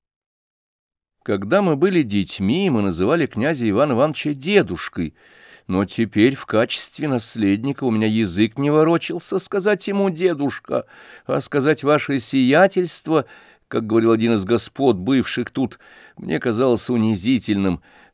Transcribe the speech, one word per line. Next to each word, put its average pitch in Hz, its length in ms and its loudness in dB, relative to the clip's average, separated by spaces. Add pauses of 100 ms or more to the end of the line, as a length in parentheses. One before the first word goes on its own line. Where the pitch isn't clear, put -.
(1200)
Когда 107 380 0
мы 175 140 2
были 175 280 2
детьми, 101 640 0
мы 117 120 2
называли 101 440 0
князя 120 440 -2
Ивана 135 220 2
Ивановича 147 420 0
дедушкой, 131 800 -2 (540)
но 95 160 0
теперь 113 520 2
в - 100 -12
качестве - 640 -2
наследника 113 760 -2
у 123 80 0
меня 110 160 2
язык 107 500 0
не 143 120 -2
ворочался 165 680 0
сказать 196 520 -2
ему 196 200 0
«дедушка», 151 760 -2 (400)
а 139 160 -2
сказать 147 420 0
«ваше 143 380 0
сиятельство», 156 1040 2 (420)
как 117 180 -4
говорил 113 280 4
один 113 220 2
из 98 100 0
господ, 117 500 2
бывших 113 540 -2
тут, - 280 -4 (380)
мне - 240 -6
казалось 120 500 0
унизительным, 107 920 0 (320)